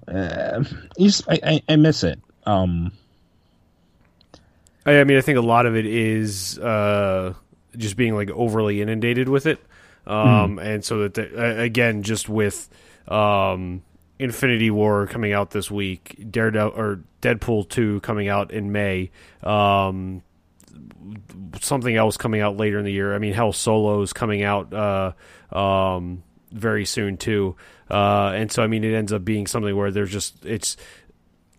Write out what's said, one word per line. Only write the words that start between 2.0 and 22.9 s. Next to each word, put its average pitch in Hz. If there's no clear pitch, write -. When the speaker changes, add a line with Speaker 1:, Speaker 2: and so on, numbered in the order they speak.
Speaker 1:
it. 82
Um, 92
Speaker 2:
I, 147
I 139
mean, 139
I 131
think 139
a 120
lot 117
of 113
it 110
is, 107
uh, 101
just 107
being, 113
like, 104
overly 107
inundated 117
with 135
it. 160
Um, 107
Speaker 1:
Mm. 92
Speaker 2:
and 107
so 110
that, 98
the, 113
uh, -
again, 117
just 107
with, 107
um, 95
Infinity 120
War 104
coming 104
out 101
this 101
week, 101
Daredevil, 107
or 104
Deadpool 113
two 104
coming 104
out 101
in 101
May, 95
um, 95
something 123
else 110
coming 107
out 104
later 104
in 101
the 101